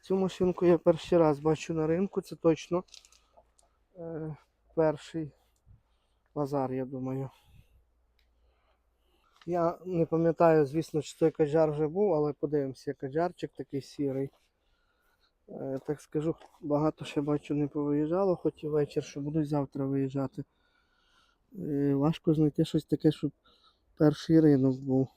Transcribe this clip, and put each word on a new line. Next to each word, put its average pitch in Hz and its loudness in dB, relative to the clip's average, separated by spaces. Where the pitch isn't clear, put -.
Цю 185 -2
машинку 185 0
я 170 6
перший 175 2
раз 151 4
бачу 156 -2
на 156 -2
ринку, 185 -2
це 170 -16
точно, 165 0
е, 160 -12
перший 156 -2
базар, 139 -2
я 131 -4
думаю. 131 -8
Я 170 0
не 175 0
пам'ятаю, 165 4
звісно, 156 -4
чи - -14
той 160 4
Каджар 156 2
вже 151 -2
був, 185 0
але 151 0
подивимося, 143 -4
Каджарчик 160 -6
такий 139 -8
сірий. 139 -4
Е, 135 -10
так 147 -8
скажу, 156 -6
багато 151 -2
ще - -4
бачу 147 -4
не 147 -2
повиїжджало, 151 0
хоч - -6
і 156 -8
вечір, 147 -2
що - -12
будуть 151 -2
завтра 139 -2
виїжджати. 135 -4
Е, 143 -2
важко 156 0
знайти 156 2
щось - -2
таке, 156 2
щоб 147 -6
перший 160 4
ринок 135 4
був. 131 0